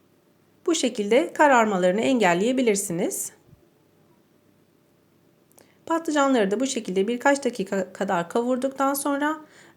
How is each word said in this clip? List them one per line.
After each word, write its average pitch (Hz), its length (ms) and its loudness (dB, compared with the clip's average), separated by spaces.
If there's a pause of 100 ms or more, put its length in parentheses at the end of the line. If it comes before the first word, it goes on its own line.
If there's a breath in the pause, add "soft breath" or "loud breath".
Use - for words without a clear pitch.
(680)
Bu 330 80 0
şekilde 240 580 0
kararmalarını 214 680 4
engelleyebilirsiniz. 220 1300 0 (2500 soft breath)
Patlıcanları 277 640 0
da 208 100 -2
bu 269 60 0
şekilde 202 420 -2
birkaç 277 360 2
dakika 190 480 -4
kadar 185 360 -2
kavurduktan 254 680 -2
sonra 294 460 -2 (360 loud breath)